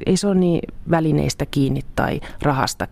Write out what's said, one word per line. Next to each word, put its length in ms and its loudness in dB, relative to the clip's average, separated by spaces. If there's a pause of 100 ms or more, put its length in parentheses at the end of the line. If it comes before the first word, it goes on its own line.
ei 100 4
se 100 0
ole 80 2
niin 260 4 (300)
välineistä 600 2
kiinni 300 0 (160)
tai 240 0 (220)
rahasta 500 0